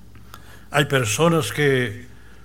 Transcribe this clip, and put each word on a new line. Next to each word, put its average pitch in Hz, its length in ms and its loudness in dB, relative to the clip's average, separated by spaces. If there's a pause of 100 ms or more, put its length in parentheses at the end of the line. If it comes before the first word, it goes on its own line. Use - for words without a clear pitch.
(720)
Hay 147 140 4
personas 135 680 2
que, 131 540 0 (380)